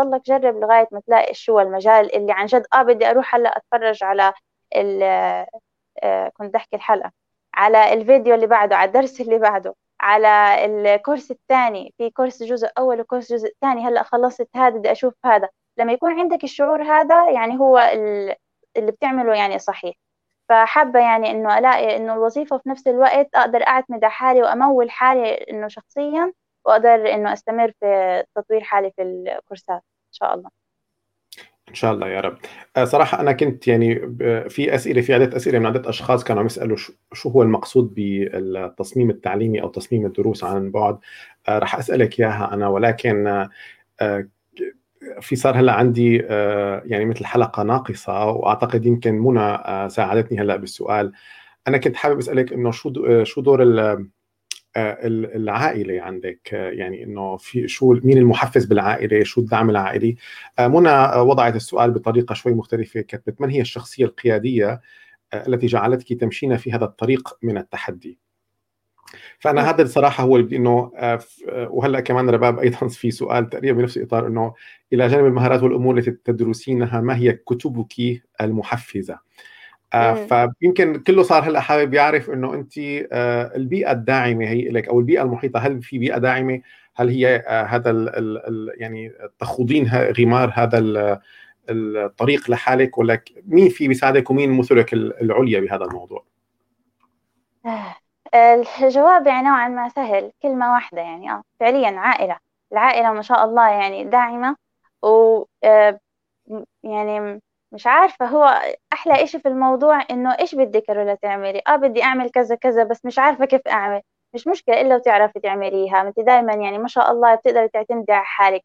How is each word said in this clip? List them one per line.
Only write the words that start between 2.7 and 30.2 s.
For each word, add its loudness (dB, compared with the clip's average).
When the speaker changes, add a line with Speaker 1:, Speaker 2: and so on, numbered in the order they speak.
Speaker 1:
آه، 6
بدي 2
أروح 0
هلأ 2
أتفرج -2
على 2
ال-، -2
آه، -2
كنت -14
أحكي -6
الحلقة، -2
على 6
الفيديو 4
اللي 2
بعده، 4
على 2
الدرس 0
اللي 0
بعده، 0
على 4
الكورس 0
الثاني، -2
في -4
كورس -4
جزء -4
أول 0
وكورس -8
جزء -4
ثاني، -2
هلأ 0
خلصت -2
هذا 4
بدي 0
أشوف -2
هذا. 4
لما 0
يكون -2
عندك -2
الشعور -2
هذا 4
يعني -2
هو 6
ال-، 0
اللي -2
بتعمله 0
يعني -2
صحيح. -8
فحابة 4
يعني 2
إنه 0
ألاقي 2
إنه -4
الوظيفة -2
في -10
نفس -6
الوقت 2
أقدر 2
أعتمد -2
على 2
حالي 2
وأمول 2
حالي 0
إنه -10
شخصيا، -6
وأقدر 4
إنه -4
أستمر -4
في 0
تطوير -4
حالي -2
في -6
الكورسات -10
إن -20
شاء -4